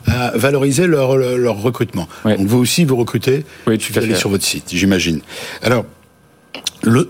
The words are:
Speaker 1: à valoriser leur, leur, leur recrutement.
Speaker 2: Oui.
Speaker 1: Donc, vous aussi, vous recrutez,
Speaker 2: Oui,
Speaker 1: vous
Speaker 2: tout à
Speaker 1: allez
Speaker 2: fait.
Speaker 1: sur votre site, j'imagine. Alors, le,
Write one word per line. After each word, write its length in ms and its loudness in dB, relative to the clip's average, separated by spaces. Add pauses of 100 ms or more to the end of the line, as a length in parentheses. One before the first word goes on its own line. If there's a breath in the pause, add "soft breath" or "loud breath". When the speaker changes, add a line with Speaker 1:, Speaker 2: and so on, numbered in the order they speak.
Speaker 1:
à 280 0
valoriser 520 2
leur, 320 2
leur, 180 0
leur 240 0
recrutement. 480 -4 (160 loud breath)
Speaker 2:
Oui. 140 2
Speaker 1:
Donc, 80 0
vous 120 2
aussi, 280 2
vous 100 2
recrutez, 480 0 (220 loud breath)
Speaker 2:
Oui, 100 2
Speaker 1:
vous 160 -6
Speaker 2:
tout 60 -2
à 40 0
Speaker 1:
allez 120 0
Speaker 2:
fait. 60 0
Speaker 1:
sur 100 -2
votre 140 -2
site, 280 -6
j'imagine. 480 0 (420 loud breath)
Alors, 220 0 (1040)
le, 240 4